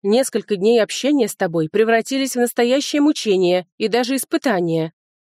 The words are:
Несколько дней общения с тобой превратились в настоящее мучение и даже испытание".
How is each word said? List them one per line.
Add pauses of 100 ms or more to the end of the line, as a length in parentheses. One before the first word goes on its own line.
Несколько
дней
общения
с
тобой
превратились
в
настоящее
мучение (100)
и
даже
испытание". (460)